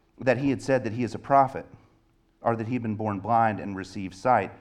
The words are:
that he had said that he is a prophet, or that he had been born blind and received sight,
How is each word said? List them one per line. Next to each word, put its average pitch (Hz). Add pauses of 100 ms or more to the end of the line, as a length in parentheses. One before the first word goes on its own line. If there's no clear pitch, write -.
(200)
that 120
he 139
had 131
said 127
that 107
he 120
is 101
a 87
prophet, 135 (720)
or 117
that 107
he 127
had 120
been 110
born 104
blind 110
and 98
received 92
sight, 113